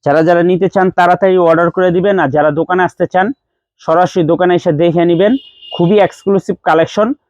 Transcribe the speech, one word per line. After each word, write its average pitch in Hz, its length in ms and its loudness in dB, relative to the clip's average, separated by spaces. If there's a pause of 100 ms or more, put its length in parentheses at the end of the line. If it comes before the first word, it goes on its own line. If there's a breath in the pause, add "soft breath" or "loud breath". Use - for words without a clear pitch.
যারা 143 180 2
যারা 170 200 2
নিতে 180 260 0
চান 185 220 0
তাড়াতাড়ি 180 480 0
অর্ডার 165 320 2
করে 185 200 -2
দিবেন, 185 300 0
আর 147 100 0
যারা 147 200 0
দোকানে 165 320 -2
আসতে 175 240 -4
চান 185 200 -2 (540)
সরাসরি 175 440 0
দোকানে 170 300 0
এসে 170 180 -2
দেখে 170 320 0
নিবেন। 175 280 2 (400)
খুবই 175 260 0
এক্সক্লুসিভ 190 680 -2
কালেকশন 165 440 0 (200)